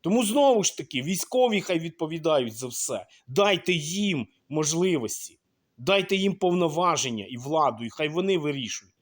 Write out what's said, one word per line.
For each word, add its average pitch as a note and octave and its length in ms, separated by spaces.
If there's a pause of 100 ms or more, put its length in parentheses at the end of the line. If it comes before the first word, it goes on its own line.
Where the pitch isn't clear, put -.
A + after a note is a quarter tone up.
Тому, A3 240
знову A#3+ 400
ж - 120
таки, C3+ 260
військові G#3 580
хай F3+ 180
відповідають D#3+ 760
за B2+ 100
все. A#2 400 (220)
Дайте F#3 440
їм E3+ 540 (220)
можливості, D#3+ 880 (400)
дайте F#3+ 380
їм F#3+ 180
повноваження D#3+ 920
і A#2+ 120
владу, C3 480
і A2+ 60
хай D#3 180
вони F3+ 300
вирішують. C#3 640